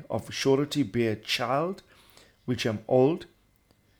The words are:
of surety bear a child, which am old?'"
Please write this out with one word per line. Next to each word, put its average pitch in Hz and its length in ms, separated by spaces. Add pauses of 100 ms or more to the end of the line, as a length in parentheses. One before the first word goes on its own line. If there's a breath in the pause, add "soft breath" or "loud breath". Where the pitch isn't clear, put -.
of - 260
surety 143 480
bear 113 300
a 107 40
child, 139 680 (640 soft breath)
which 123 200
am 110 220
old?'" 135 380 (720)